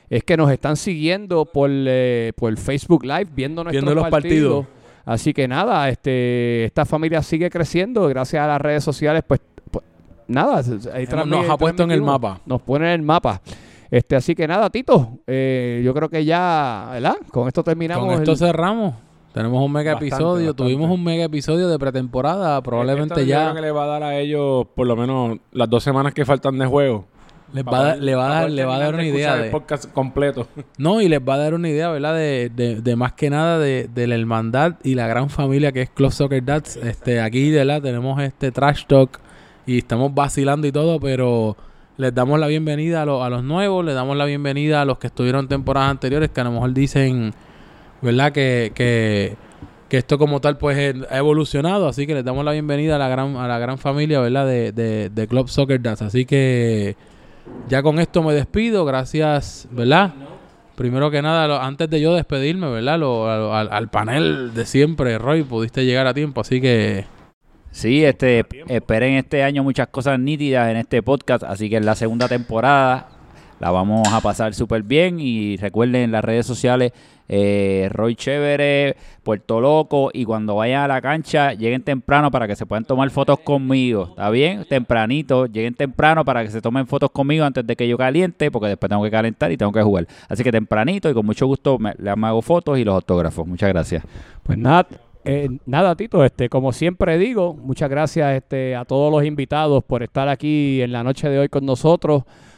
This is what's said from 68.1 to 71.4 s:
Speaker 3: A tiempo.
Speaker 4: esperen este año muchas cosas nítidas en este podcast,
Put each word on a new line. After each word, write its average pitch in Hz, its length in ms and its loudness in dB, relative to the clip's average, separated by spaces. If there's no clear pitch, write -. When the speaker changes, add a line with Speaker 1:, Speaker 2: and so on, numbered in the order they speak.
Speaker 3:
A 113 40 2
tiempo. 143 300 -8
Speaker 4:
esperen 120 400 2
este 135 300 0
año 139 200 0
muchas 135 260 0
cosas 135 280 -2
nítidas 131 540 0
en 113 60 0
este 113 260 0
podcast, 127 400 0